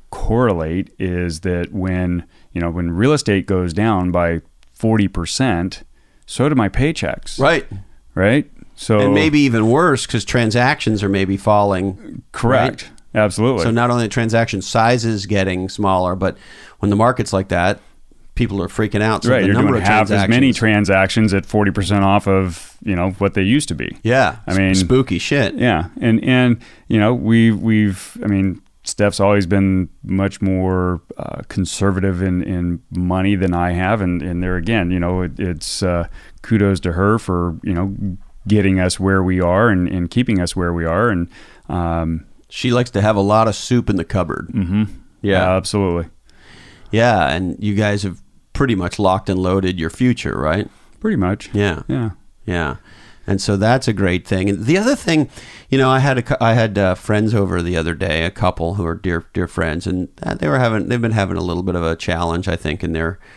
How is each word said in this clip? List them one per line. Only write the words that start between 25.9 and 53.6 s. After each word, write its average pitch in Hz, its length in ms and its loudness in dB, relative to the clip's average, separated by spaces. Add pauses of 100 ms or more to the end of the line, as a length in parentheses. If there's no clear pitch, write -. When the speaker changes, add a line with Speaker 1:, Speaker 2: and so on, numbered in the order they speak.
Speaker 1:
and, 113 240 2
and, 127 340 2 (300)
you 113 100 2
know, 107 160 4
we, 113 380 4
we've, 107 720 0
I - 20 -6
mean, 98 360 0 (220)
Steph's 104 360 0
always 101 260 4
been 95 440 2 (120)
much 98 380 -2
more, 92 600 0 (160)
uh, - 300 -10
conservative 95 720 -2
in, 90 200 0
in 87 380 -4 (100)
money 90 460 0
than 90 180 0
I 87 180 0
have, 92 280 0
and, 90 220 -2
and 87 200 -4
there 90 140 -2
again, 90 340 -2
you 90 80 0
know, 90 220 0
it, 90 180 -6
it's, 90 440 -6
uh, 87 260 0 (320)
kudos 98 400 0
to 87 120 -4
her 101 260 2
for, 87 440 -2
you 92 120 -4
know, 98 200 -2 (540)
getting 98 320 2
us 90 180 0
where 95 240 2
we 92 180 0
are 92 280 2
and, 92 180 2
and 87 240 -4
keeping 117 300 0
us 87 160 -4
where 87 160 -2
we 82 140 -4
are, 101 240 0
and, 87 180 -2 (400)
um, 82 560 -2 (240)
Speaker 2:
She - 240 -4
likes 120 180 0
to 101 100 -2
have 107 160 2
a 101 60 2
lot 107 260 4
of 101 60 -2
soup 120 340 0
in 101 80 0
the 85 80 -2
cupboard. - 480 -4
Speaker 1:
Mm-hmm. 98 320 0 (380)
Speaker 2:
Yeah. 92 300 2
Speaker 1:
Uh, 92 40 2
absolutely. 92 540 -2 (800)
Speaker 2:
Yeah, 107 400 4
and 87 320 -4
you 104 120 -2
guys 104 280 0
have 92 180 -6 (320)
pretty 131 220 0
much 87 240 -4
locked 95 320 2
and 92 80 0
loaded 92 420 0
your 80 100 -4
future, - 460 0
right? 78 320 -2 (320)
Speaker 1:
Pretty 214 160 -2
much. 98 380 -2
Speaker 2:
Yeah. 101 340 0
Speaker 1:
Yeah. 120 220 -2 (340)
Speaker 2:
Yeah. 82 320 -4 (500)
And 98 140 0
so 101 160 0
that's 117 320 2